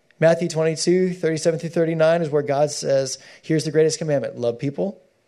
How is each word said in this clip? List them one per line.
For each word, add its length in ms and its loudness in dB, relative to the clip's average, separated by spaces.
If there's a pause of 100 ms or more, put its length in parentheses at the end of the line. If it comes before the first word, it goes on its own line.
(180)
Matthew 300 2
twenty-two, 640 0
thirty-seven 460 -2
through 120 -8
thirty-nine 500 2
is 80 -2
where 120 0
God 300 0
says, 460 -2 (240)
"Here's 240 -2
the 60 -4
greatest 260 2
commandment. 420 -2
Love 200 -2
people, 420 -4 (260)